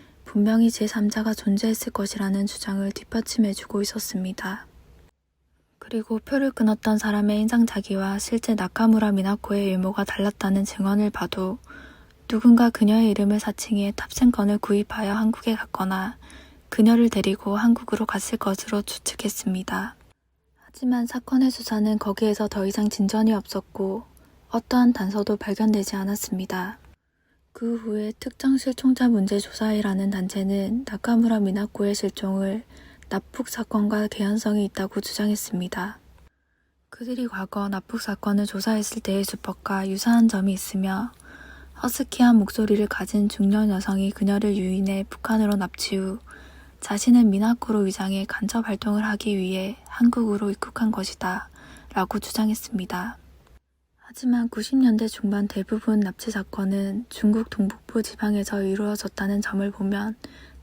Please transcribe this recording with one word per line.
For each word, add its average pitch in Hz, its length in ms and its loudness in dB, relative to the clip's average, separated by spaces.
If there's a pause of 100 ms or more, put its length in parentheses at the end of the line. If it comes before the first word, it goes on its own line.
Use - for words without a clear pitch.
(240)
분명히 220 460 4
제삼자가 214 640 -2
존재했을 220 580 -2
것이라는 196 540 -2
주장을 196 440 -4
뒷받침해주고 208 920 -2
있었습니다. 190 840 -8 (1120)
그리고 220 400 -4
표를 269 320 0
끊었던 214 460 2
사람의 208 440 0
인상착의와 202 800 0
실제 226 360 -2
나카무라 214 580 2
미나코의 202 540 0
외모가 190 380 0
달랐다는 196 600 0
증언을 202 460 0
봐도 185 480 -6 (680)
누군가 233 440 8
그녀의 220 400 4
이름을 202 280 2
사칭해 208 580 -2
탑승권을 208 640 2
구입하여 208 560 0
한국에 220 400 0
갔거나 190 640 -6 (540)
그녀를 233 400 6
데리고 196 460 -2
한국으로 226 500 2
갔을 - 320 -4
것으로 202 420 -2
추측했습니다. - 1160 -6 (600)
하지만 247 500 -2
사건의 254 440 2
수사는 214 480 0
거기에서 208 500 0
더 196 180 -2
이상 208 220 0
진전이 214 460 2
없었고 196 680 -6 (460)
어떠한 247 440 4
단서도 202 420 -2
발견되지 208 600 0
않았습니다. 190 840 -6 (720)
그 233 240 -4
후에 214 420 -4
특정 269 380 0
실종자 254 500 2
문제 202 320 4
조사회라는 202 680 -2
단체는 196 800 -2
나카무라 226 520 2
미나코의 202 540 0
실종을 196 680 -4 (460)
납북 - 380 -6
사건과 214 580 0
개연성이 208 580 0
있다고 196 380 -4
주장했습니다. 208 960 -4 (920)
그들이 247 400 -8
과거 202 400 -6
납북 196 320 -6
사건을 202 460 -2
조사했을 208 560 -2
때의 196 220 0
수법과 196 640 -6
유사한 226 400 4
점이 196 260 2
있으며 190 580 -4 (680)
허스키한 240 540 4
목소리를 208 500 2
가진 208 420 0
중년 208 400 2
여성이 196 420 0
그녀를 202 460 0
유인해 190 540 0
북한으로 214 460 0
납치 190 400 -4
후 190 240 -4 (600)
자신은 233 480 6
미나코로 214 520 2
위장해 196 460 -2
간첩 220 400 -4
활동을 208 380 -2
하기 208 320 -2
위해 190 480 -4
한국으로 220 640 2
입국한 - 400 -2
것이다 190 600 -6 (420)
라고 196 260 -2
주장했습니다. 214 1000 -4 (920)
하지만 240 380 0
구십 233 300 -2
년대 226 280 4
중반 202 400 -2
대부분 214 540 0
납치 196 300 -4
사건은 196 800 -4
중국 220 400 0
동북부 - 520 -4
지방에서 208 600 -2
이루어졌다는 202 800 -2
점을 202 280 -2
보면 202 460 -4 (460)